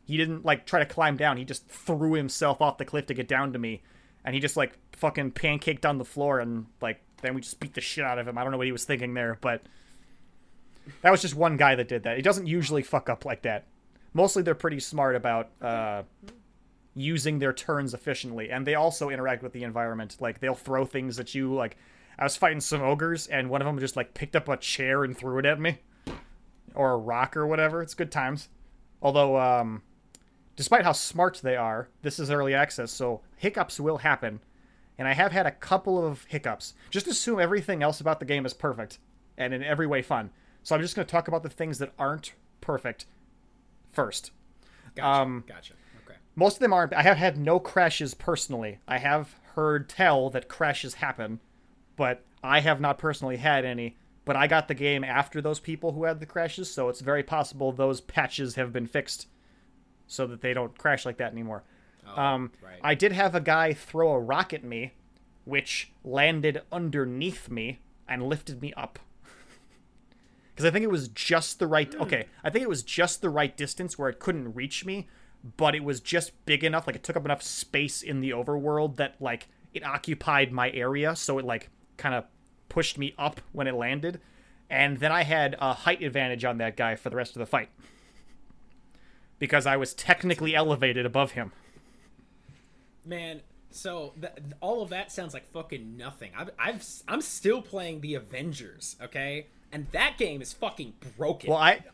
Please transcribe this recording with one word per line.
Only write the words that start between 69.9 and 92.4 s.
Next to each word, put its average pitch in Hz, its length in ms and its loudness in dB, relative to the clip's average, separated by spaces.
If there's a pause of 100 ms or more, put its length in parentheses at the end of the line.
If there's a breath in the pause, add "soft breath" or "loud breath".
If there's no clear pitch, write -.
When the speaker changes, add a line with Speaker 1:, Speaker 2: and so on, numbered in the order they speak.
Speaker 1:
'Cause 143 100 0
I 165 60 8
think 208 120 2
it 220 80 2
was 143 180 0
just 160 500 0
the 175 80 2
right, 151 260 4
Speaker 2:
Hmm. 302 80 -6
Speaker 1:
okay, 123 240 0 (180 loud breath)
I 147 60 0
think 233 140 0
it 233 60 -2
was 139 120 -2
just 170 400 0
the 185 80 0
right 147 260 0
distance 151 420 -6
where 135 120 -2
it 123 100 -6
couldn't 135 360 -4
reach 143 300 -8
me, 190 220 -6 (500 soft breath)
but 151 180 6
it 151 80 -4
was 139 160 -2
just 165 320 -2 (160)
big 147 160 4
enough, 160 240 2
like, - 80 -2
it - 80 -12
took - 120 -6
up 147 100 -2
enough 143 180 0
space - 580 -4
in 139 200 -4
the 131 100 -2
overworld 147 640 0
that, 139 260 -4
like, 120 280 -6 (240 soft breath)
it 156 120 -8
occupied 143 640 0
my 127 200 0
area, 143 440 -2
so 139 220 -2
it, 131 80 -4
like, 117 240 -6 (280)
kinda 127 280 -2 (440)
pushed - 280 0
me 139 200 -6
up 147 220 -2 (120)
when 139 160 -2
it 127 80 0
landed. 147 440 -2 (500 soft breath)
And 139 280 2
then 151 140 2
I 170 120 4
had 147 360 2
a 131 140 2
height 175 300 0
advantage 127 420 -2
on 120 120 0
that 113 180 -2
guy 113 200 0
for - 140 -8
the 120 60 -4
rest 123 200 -4
of 120 40 -8
the 113 60 -4
fight. - 240 0 (1700 soft breath)
Because 139 280 2
I 139 120 4
was 135 160 -2
technically 165 640 2
elevated 131 500 4
above 135 260 2
him. 110 200 -6 (1500 soft breath)